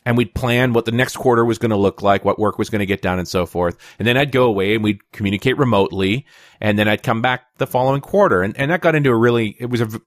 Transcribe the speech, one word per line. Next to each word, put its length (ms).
And 100
we'd 160
plan 400
what 120
the 60
next 260
quarter 280
was 140
gonna 180
look 240
like, 240
what 140
work 180
was 140
gonna 160
get 160
done 160
and 80
so 180
forth. 320
And 80
then 100
I'd 140
go 140
away 280
and 100
we'd 280
communicate 460
remotely. 680
And 200
then 80
I'd 160
come 180
back 220
the 80
following 340
quarter. 400
And, 160
and 140
that 100
got 140
into 160
a 40
really, 440
it 100
was 120
a 40
v-, 220